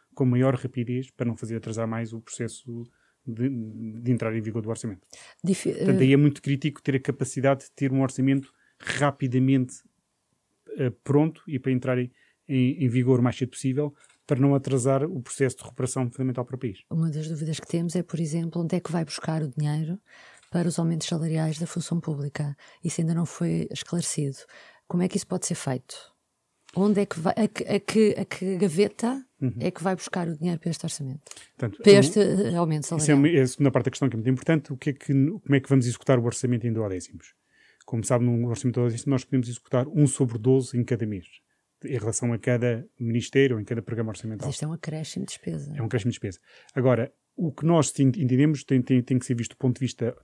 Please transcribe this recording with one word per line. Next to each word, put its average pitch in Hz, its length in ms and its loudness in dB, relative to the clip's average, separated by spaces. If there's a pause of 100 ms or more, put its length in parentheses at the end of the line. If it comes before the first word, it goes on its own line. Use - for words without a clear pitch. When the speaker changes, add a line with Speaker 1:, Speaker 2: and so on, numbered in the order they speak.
(140)
Speaker 1:
com 139 100 0
maior 127 300 4
rapidez 123 560 -6
para - 160 -6
não 117 80 -2
fazer 113 220 -8
atrasar 113 320 -6
mais 113 240 -6
o 113 80 -12
processo 117 640 -10 (420)
de, 120 220 -4
de 113 640 -6
entrar 113 240 0
em 113 40 -2
vigor 107 220 -4
do 104 60 -8
orçamento. 113 320 -8 (420)
Speaker 2:
Difi-, 180 280 0
Speaker 1:
Portanto, 135 260 2
Speaker 2:
eh, - 20 4
Speaker 1:
daí 131 140 6
é 139 40 8
muito 143 240 6
crítico 139 400 -2
ter 139 140 -2
a 131 60 0
capacidade 131 640 0
de - 80 -20
ter 135 180 -2
um 135 120 2
orçamento 135 500 0 (260)
rapidamente, 131 1000 0 (960)
eh, 127 160 0 (100)
pronto 151 460 2
e 143 100 -4
para 131 140 -2
entrar 127 260 0
em, 123 140 -2 (340)
em, 131 380 2
em 127 40 4
vigor 123 300 4
o 120 40 0
mais 120 140 0
cedo 123 120 -2
possível, 139 440 -4 (340)
para 135 120 0
não 139 160 4
atrasar 135 480 0
o 135 200 -6
processo 131 340 -2
de - 80 -20
recuperação 127 460 -4
fundamental 127 340 -4
para 127 120 -12
o - 20 -8
país. 110 320 -8
Speaker 2:
Uma 165 200 -2
das 156 160 -6
dúvidas 160 320 -6
que - 80 -16
temos 170 300 -4
é, 175 60 0
por 156 180 -6
exemplo, 165 420 -4
onde 170 140 -2
é 175 40 -2
que 160 120 -8
vai 165 120 -2
buscar 160 380 -4
o 151 60 -4
dinheiro 151 500 -4 (520)
para 175 180 -2
os 160 100 -4
aumentos 165 300 -2
salariais 160 500 -2
da 165 80 -6
função 170 340 -4
pública. 143 560 -6 (260)
Isso - 180 -4
ainda 165 120 0
não 165 140 0
foi 165 440 -2
esclarecido. 151 640 -6 (500)
Como 175 160 -2
é 185 60 2
que - 80 -4
isso - 100 -6
pode - 180 -6
ser 170 120 -4
feito? - 400 -6 (800)
Onde 202 260 2
é 202 60 0
que - 120 -8
vai, 165 180 0
a 214 120 2
que, - 160 -8
a 202 160 0
que, 214 360 4
a 190 80 -4
que 185 320 -4
gaveta 202 680 0 (140)
Speaker 1:
Uhum. 123 200 0
Speaker 2:
é - 100 0
que - 120 -8
vai 190 120 0
buscar 170 340 -4
o 165 80 -6
dinheiro 165 220 -2
para 170 120 -4
este 165 160 -6
orçamento? 139 340 -8 (380)
Speaker 1:
Portanto, - 240 -6
Speaker 2:
Para 208 100 12
Speaker 1:
um, 196 60 12
Speaker 2:
este, - 220 4
eh, 185 360 2
aumento 160 280 0
Speaker 1:
isso - 100 -6
é 160 40 -2
Speaker 2:
salarial? 151 200 6
Speaker 1:
uma, 143 100 8
é 165 140 4
a 131 40 4
segunda 135 240 2
parte 120 140 2
da 135 60 -2
questão 135 180 0
que 117 60 -4
é - 20 -4
muito 113 140 -2
importante. 143 420 0
O 131 40 -8
que 147 140 -6
é - 20 0
que, - 200 -6
como 139 420 2
é 135 60 6
que - 80 -4
vamos 135 180 4
executar 123 320 2
o 117 60 2
orçamento 120 420 -2
em 117 60 -2
duodécimos? 95 600 -6 (500)
Como 113 180 -4
sabe, 120 220 2
num 120 220 2
orçamento 120 340 -2
em - 20 4
duodécimos 117 240 -2
nós 135 180 0
podemos 123 240 0
executar 123 400 -2
um 147 180 4
sobre 123 320 0
doze 127 400 2
em 120 60 2
cada 117 200 -2
mês, 104 220 -6 (580)
em 139 140 -4
relação 113 340 -2
a 110 60 -2
cada 120 500 -2 (100)
ministério 120 580 2
ou 107 40 -4
em 101 40 -6
cada 113 180 -4
programa 110 280 -4
orçamental. 107 360 -8
Speaker 2:
Mas 139 80 -4
isto - 100 -8
é 151 40 -4
um 160 40 -6
acréscimo 160 540 -8
de - 60 -10
despesa. 151 440 -10
Speaker 1:
É - 60 -4
um 110 40 -2
acréscimo 117 240 -2
de 107 40 -2
despesa. - 260 -10 (340)
Agora, 123 380 2 (240)
o 170 160 -2
que 147 140 -4
nós 165 320 4
ent-, 135 180 4
entendemos 139 480 2
tem, 131 160 2
tem, 123 220 2
tem 127 160 0
que - 80 -6
ser 131 80 -2
visto 117 160 -4
do - 80 -20
ponto 127 180 0
de - 40 -12
vista 117 440 -4